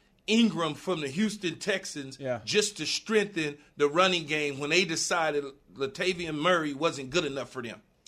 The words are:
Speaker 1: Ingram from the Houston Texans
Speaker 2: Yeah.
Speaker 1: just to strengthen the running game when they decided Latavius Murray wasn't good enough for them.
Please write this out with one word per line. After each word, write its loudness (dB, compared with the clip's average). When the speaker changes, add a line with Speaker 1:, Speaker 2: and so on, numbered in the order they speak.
Speaker 1:
Ingram 4
from -2
the -4
Houston -2
Texans -4
Speaker 2:
Yeah. -4
Speaker 1:
just 0
to -6
strengthen -2
the 4
running 2
game -2
when -4
they 4
decided 0
Latavius -2
Murray 2
wasn't -2
good 2
enough -4
for -10
them. -10